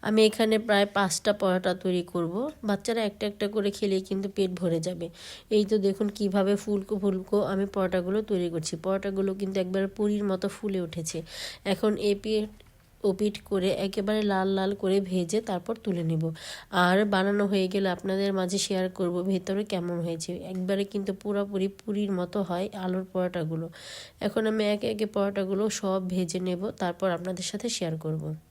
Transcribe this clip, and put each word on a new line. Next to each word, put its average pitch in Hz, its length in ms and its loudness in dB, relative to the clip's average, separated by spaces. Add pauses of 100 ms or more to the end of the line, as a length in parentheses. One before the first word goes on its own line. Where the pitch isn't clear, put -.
আমি 214 240 4
এখানে 220 340 4
প্রায় 208 280 4
পাঁচটা 202 460 0
পরোটা 185 420 2
তৈরি 180 280 0
করব। 175 320 -2 (300)
বাচ্চারা 214 380 0
একটা 208 240 -4
একটা 202 220 -2
করে 202 220 0
খেলেই 196 320 0
কিন্তু 196 260 -4
পেট 196 220 0
ভরে 175 300 0
যাবে। 170 260 -4 (440)
এই 214 140 6
তো 214 140 2
দেখুন 196 300 2
কিভাবে 202 480 2
ফুলকো 202 420 -2
ফুলকো 190 440 0
আমি 190 240 0
পরোটাগুলো 185 560 0
তৈরি 185 280 0
করছি। 165 260 -4
পরোটাগুলো 190 580 0
কিন্তু 190 260 -4
একবার 190 280 0
পুরীর 208 360 0
মতো 190 240 0
ফুলে 196 320 -2
উঠেছে। 165 380 -6 (460)
এখন 202 280 2 (120)
এপিট 214 440 0 (560)
ওপিট 208 400 2
করে 196 320 2
একেবারে 202 460 0
লাল 196 260 2
লাল 196 260 2
করে 196 260 2
ভেজে 185 400 0
তারপর 208 360 -4
তুলে 175 280 -2
নেব। 160 180 2 (500)
আর 180 320 6
বানানো 202 420 2
হয়ে 190 220 2
গেলে 196 220 0
আপনাদের 190 420 0
মাঝে 185 260 0
শেয়ার 185 320 0
করব 180 320 -2
ভেতরে 190 420 0
কেমন 175 360 -2
হয়েছে। 165 300 -4 (140)
একবারে 185 400 -2
কিন্তু 196 300 -4
পুরোপুরি 202 540 -2
পুরীর 202 440 -2
মতো 180 300 -2
হয় 180 240 -2 (120)
আলুর 185 260 -2
পরোটাগুলো। 175 640 -2 (540)
এখন 208 260 0
আমি 220 180 2
একে 208 260 0
একে 214 160 -2
পরোটাগুলো 196 640 0
সব 190 380 0
ভেজে 180 320 0
নেব, 180 300 -2
তারপর 180 400 -2
আপনাদের 180 400 -4
সাথে 214 180 -6
শেয়ার 170 300 -2
করব। 156 260 -4 (260)